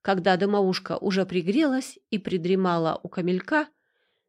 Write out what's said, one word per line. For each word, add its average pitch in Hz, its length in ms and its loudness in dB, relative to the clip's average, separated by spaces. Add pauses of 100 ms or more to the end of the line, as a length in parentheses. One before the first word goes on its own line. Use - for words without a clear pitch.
когда 190 340 2
домовушка 196 640 0
уже 190 280 0
пригрелась 226 720 0 (120)
и 214 80 -2
придремала 175 840 0
у - 60 -10
камелька, 185 640 -2 (600)